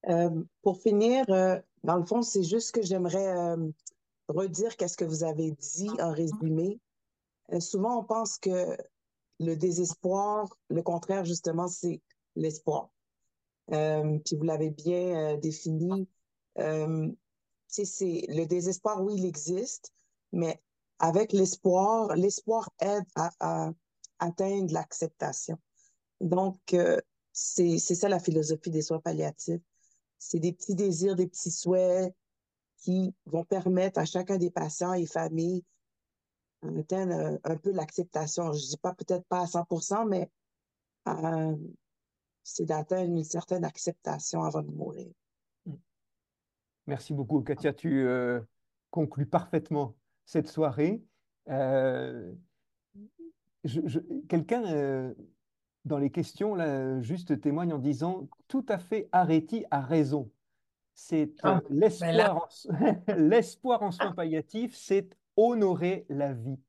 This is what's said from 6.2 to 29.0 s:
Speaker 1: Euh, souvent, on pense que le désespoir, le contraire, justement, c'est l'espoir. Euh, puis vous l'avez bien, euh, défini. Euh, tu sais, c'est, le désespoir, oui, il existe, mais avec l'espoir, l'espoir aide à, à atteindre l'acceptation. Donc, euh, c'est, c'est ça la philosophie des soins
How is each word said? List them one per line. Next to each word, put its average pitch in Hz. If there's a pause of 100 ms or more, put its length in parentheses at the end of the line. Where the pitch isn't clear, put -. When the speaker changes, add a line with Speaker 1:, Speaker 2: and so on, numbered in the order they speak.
Speaker 1:
Euh, 175
souvent, 214
on 214
pense 226
que 180 (640)
le 165
désespoir, 185 (140)
le 165
contraire, 175
justement, 170
c'est 170 (340)
l'espoir. 156 (840)
Euh, 151
puis 160
vous 151
l'avez 156
bien, 160
euh, 147
défini. 160 (520)
Euh, 156
tu - (520)
sais, 208
c'est, 180
le 160
désespoir, 180
oui, 208
il 185
existe, 175 (400)
mais 170 (380)
avec 170
l'espoir, 196
l'espoir 202 (100)
aide 202 (120)
à, 165 (100)
à 160 (460)
atteindre 190
l'acceptation. 160 (640)
Donc, 190 (140)
euh, - (320)
c'est, 170
c'est 175
ça 202
la 180
philosophie 156
des 156
soins 160